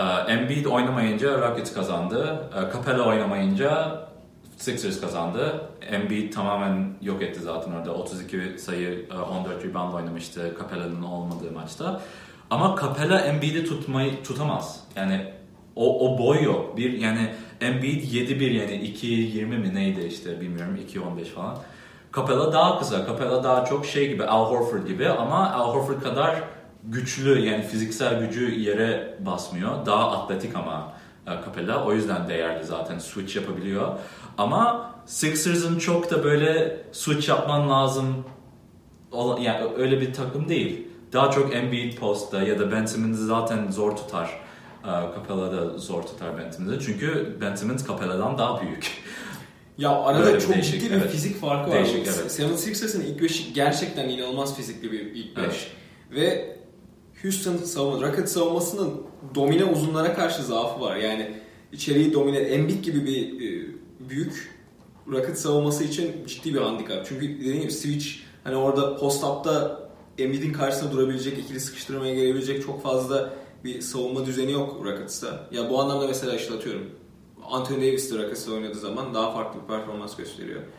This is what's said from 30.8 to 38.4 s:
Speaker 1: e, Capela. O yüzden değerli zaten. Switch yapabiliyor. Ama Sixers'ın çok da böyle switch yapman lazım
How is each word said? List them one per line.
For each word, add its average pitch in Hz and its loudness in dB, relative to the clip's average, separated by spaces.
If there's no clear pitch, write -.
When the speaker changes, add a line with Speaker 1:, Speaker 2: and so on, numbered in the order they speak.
Speaker 1:
e, 95 -8
Capela. 90 -2
O 104 4
yüzden 98 0
değerli 82 -2
zaten. 85 -6
Switch - -8
yapabiliyor. 98 -2
Ama 214 2
Sixers'ın 170 2
çok 170 2
da 156 2
böyle 151 4
switch - 0
yapman 147 4
lazım 135 4